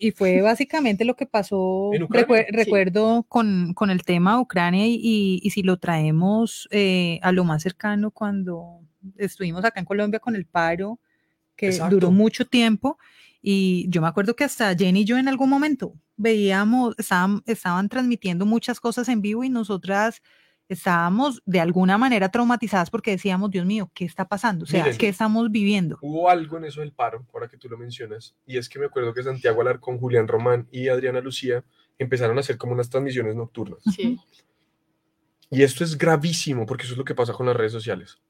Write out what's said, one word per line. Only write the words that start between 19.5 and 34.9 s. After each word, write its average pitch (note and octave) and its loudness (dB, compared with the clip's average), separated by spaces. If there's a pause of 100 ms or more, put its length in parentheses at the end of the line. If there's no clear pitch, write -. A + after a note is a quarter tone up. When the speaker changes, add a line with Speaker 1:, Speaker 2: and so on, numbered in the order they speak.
Speaker 1:
estábamos F#3+ 0
de F#3 2
alguna F#3 4
manera A3+ 2
traumatizadas A#3 0
porque A3+ -4
decíamos, F#3+ 0
"Dios F3+ -2
mío, G3+ -2
¿qué - -6
está F3+ -6
pasando? G3 -2
O E3 -12
sea, E3 0
Speaker 2:
Miren, B2+ 0
Speaker 1:
¿qué G#3+ 2
estamos A3 0
viviendo?". G3+ 0
Speaker 2:
hubo D#3+ 0
algo D#3+ 2
en D#3+ -10
eso D3 -12
del D3 -10
paro, A#2 -6
ahora A#2 -10
que - -20
tú B2+ -20
lo A#2 -14
mencionas, A#2 -16 (120)
y B2+ -8
es A#2+ -6
que - -16
me C#3+ -2
acuerdo A#2+ -4
que B2+ -6
Santiago B2+ 0
Alarcón, B2 -2
Julián A#2+ 2
Román A#2+ 0
y B2+ -6
Adriana B2+ 0
Lucía B2 -4 (360)
empezaron A#2+ 0
a - 0
hacer C3 -4
como B2 -6
unas B2 -2
transmisiones B2+ -2
nocturnas. A2+ -10 (140)
Speaker 3:
Sí. A3+ -2 (1300)